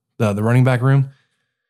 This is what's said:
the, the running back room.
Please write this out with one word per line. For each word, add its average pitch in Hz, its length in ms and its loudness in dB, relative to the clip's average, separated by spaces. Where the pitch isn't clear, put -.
the, 104 160 -2
the 104 100 -4
running 123 200 2
back 127 180 0
room. 135 280 0